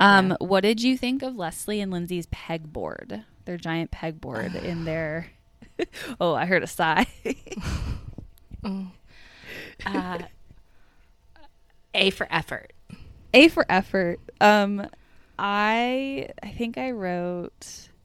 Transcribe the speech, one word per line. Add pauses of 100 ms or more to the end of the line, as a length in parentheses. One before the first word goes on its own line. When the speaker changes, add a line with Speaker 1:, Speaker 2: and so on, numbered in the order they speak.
Speaker 1:
Um,
Speaker 2:
Yeah.
Speaker 1:
what
did
you
think
of
Leslie
and
Lindsay's
pegboard? (200)
Their
giant
pegboard
Speaker 2:
<sighs>
Speaker 1:
in
their, (480)
<laughs>
oh,
I
heard
a
sigh. (180)
<laughs> (1300)
Speaker 2:
Mm. (960)
Uh, (1800)
A
for
effort. (640)
Speaker 1:
A
for
effort. (200)
Um, (520)
I, (140)
I
think
I
wrote, (160)